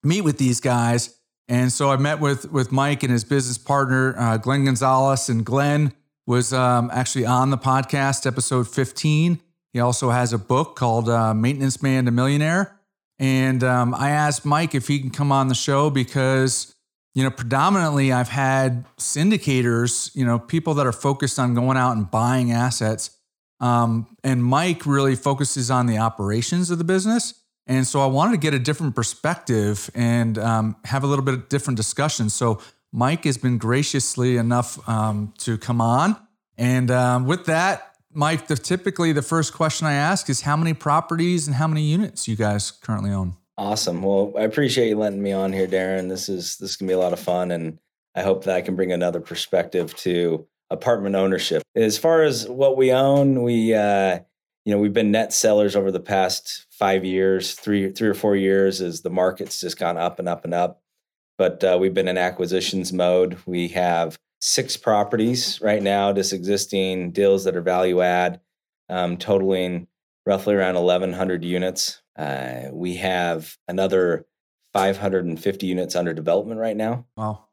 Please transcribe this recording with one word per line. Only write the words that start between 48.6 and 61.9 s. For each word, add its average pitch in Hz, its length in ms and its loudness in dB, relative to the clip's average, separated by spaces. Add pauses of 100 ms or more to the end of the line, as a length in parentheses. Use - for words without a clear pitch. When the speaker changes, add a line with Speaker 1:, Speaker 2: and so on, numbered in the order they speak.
Speaker 2:
can 92 160 -4
bring 92 160 0
another 87 260 -2
perspective 85 800 -4
to 87 500 -2 (240)
apartment 101 440 -2
ownership. 95 460 0 (140)
As 110 240 2
far 165 240 4
as 120 240 -2
what 131 300 2
we 131 140 4
own, 135 520 4
we, 113 320 2
uh, 98 440 2 (460)
you 104 80 0
know, 101 60 2
we've 104 140 2
been 110 160 2
net 110 240 0
sellers 104 420 2
over 95 160 2
the 90 80 -2
past - 680 -2
five 95 340 0
years, 92 520 0
three, 98 360 -2
three 107 160 -2
or 101 60 2
four 101 220 0
years, 95 440 2
as 87 220 -6
the 90 80 -6
market's 92 500 -2
just 90 200 -8
gone 87 180 -2
up 87 220 -4
and 87 100 -4
up 85 160 -6
and 85 80 -6
up. 87 300 -2 (560)
But, 95 240 0
uh, 92 180 4
we've 95 120 2